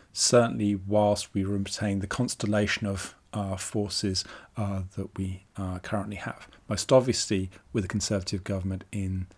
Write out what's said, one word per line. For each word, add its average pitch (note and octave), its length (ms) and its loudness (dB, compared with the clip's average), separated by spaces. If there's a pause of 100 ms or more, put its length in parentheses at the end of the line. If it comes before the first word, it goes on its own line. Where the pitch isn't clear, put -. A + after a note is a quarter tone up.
(140)
certainly A#2 600 4
whilst G#2 580 2
we G2 100 2
retain G2 560 -2
the F#2+ 80 -4
constellation G#2 800 0
of, F#2+ 280 -6 (180)
uh, G2 220 -2
forces, G2 680 -2 (320)
uh, G2 280 -2 (120)
that - 220 -8
we, F#2 260 -4 (140)
uh, F#2 220 -4
currently G#2 360 -4
have. - 320 -10 (220)
Most - 220 -2
obviously A2+ 580 4 (240)
with A2 100 0
the F#2 40 -4
Conservative G2 560 -2
government F#2+ 480 -4
in, F#2+ 360 -2 (100)